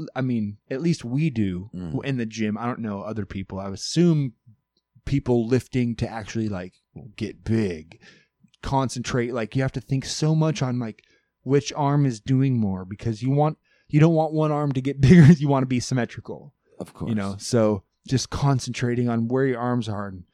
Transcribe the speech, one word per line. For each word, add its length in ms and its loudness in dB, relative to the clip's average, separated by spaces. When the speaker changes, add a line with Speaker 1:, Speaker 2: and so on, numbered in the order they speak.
Speaker 1:
I 60 -4
mean, 360 -2
at 120 -6
least 240 0
we 240 0
do 440 -2
Speaker 2:
Mm. 200 -8
Speaker 1:
w-, 80 -2
in 160 -4
the 80 -4
gym. 320 -4
I 100 -8
don't 120 -6
know 220 -6
other 240 -8
people. 340 -10
I 100 -8
assume 640 0
people 420 0
lifting 480 -2
to 140 -4
actually, 400 -6
like, 240 -8
get 300 -10
big, 540 -2
concentrate, 720 -2
like, 220 -6
you 60 0
have 100 -2
to 100 -8
think 240 -4
so 300 0
much 260 0
on, 160 -4
like, 260 -8
which 300 2
arm 320 2
is 140 -2
doing 400 2
more, 240 -2
because 400 -6
you 60 0
want, 280 2
you 120 2
don't 160 6
want 180 0
one 180 2
arm 200 0
to 100 -2
get 200 -4
<laughs> 0 -
bigger. 320 12
You 140 4
wanna 200 2
be 120 0
symmetrical. 760 -6
Speaker 2:
Of 160 -14
course. 140 -8
Speaker 1:
You 60 -2
know, 220 -4
so 460 2
just 240 -2
concentrating 760 -2
on 180 -2
where 180 0
your 140 -2
arms 280 -2
are, 200 -6
and 160 -14